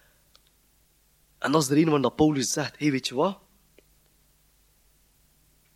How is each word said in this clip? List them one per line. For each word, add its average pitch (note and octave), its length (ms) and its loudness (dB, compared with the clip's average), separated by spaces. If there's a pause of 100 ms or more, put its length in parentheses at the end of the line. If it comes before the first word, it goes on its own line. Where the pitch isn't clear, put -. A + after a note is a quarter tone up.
(1400)
En C3+ 140 -4
dat D#3+ 100 4
is B2+ 60 -2
de C#3+ 60 0
reden D#3+ 160 4
waarom C#3 180 2
dat - 80 -6
Paulus D3+ 360 0
zegt, C#3+ 260 -6
"Hey, D3 120 -2
weet C3 180 -4
je B2+ 60 -12
wat? F3+ 240 -2 (2500)